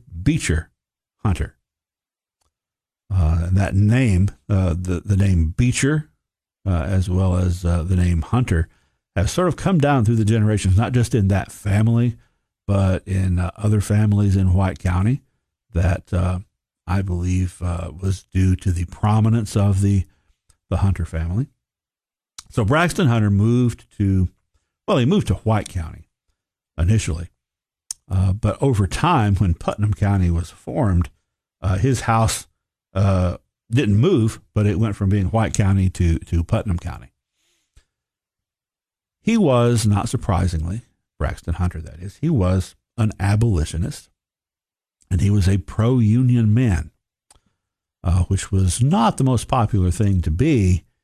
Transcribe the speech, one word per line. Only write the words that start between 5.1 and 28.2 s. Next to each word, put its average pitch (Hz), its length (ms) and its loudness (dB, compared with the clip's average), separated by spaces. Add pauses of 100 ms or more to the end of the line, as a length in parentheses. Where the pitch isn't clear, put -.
name 92 400 2
Beecher, 135 540 0 (560)
uh, 87 220 -2
as 92 200 0
well 92 280 0
as, 90 280 -2
uh, 85 200 0
the 92 100 -2
name 87 260 2
Hunter, 98 480 -2 (460)
have 104 160 -2
sort 180 160 0
of 160 80 -2
come 185 240 0
down 139 260 2
through 117 120 2
the 110 80 0
generations, 104 520 2
not 117 140 2
just 123 240 0
in 98 140 2
that 98 240 -2
family, 117 640 0 (500)
but 98 400 0
in, 95 320 0
uh, 90 180 -2
other 107 240 0
families 104 540 2
in 95 180 2
White 92 280 0
County 95 420 -2 (500)
that, 90 400 -2
uh, 90 280 -2 (440)
I 101 160 -2
believe, 92 640 -2
uh, 87 340 -6
was 95 280 -6
due 92 320 2
to 95 160 -2
the 87 140 -4
prominence 110 720 0
of 101 260 2
the, 101 220 2 (640)
the 87 100 -2
Hunter 92 260 0
family. 85 420 -6 (1040)
So - 140 -2
Braxton 156 420 0
Hunter 110 240 2
moved 117 560 0 (120)
to, 95 320 0 (580)
well, 180 100 2
he 120 80 2
moved 185 220 2
to 92 60 0
White 107 340 -2
County 76 400 -12 (680)
initially. 87 520 -2 (800)
Uh, 95 220 0